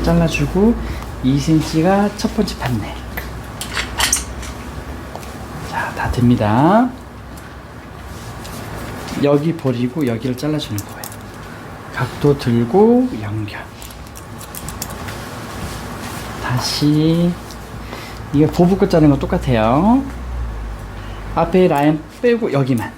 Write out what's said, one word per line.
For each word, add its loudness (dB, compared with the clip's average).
잘라주고 4
이 4
센티미터가 4
첫 -2
번째 0
판넬. -2
자, -4
다 -4
됩니다. 4
여기 6
버리고 0
여기를 0
잘라주는 -2
거예요. -14
각도 2
들고 4
연결. -6
다시 2
이게 6
보부 6
끝 4
자르는 8
거 4
똑같아요. 4
앞에 6
라인 4
빼고 4
여기만. 2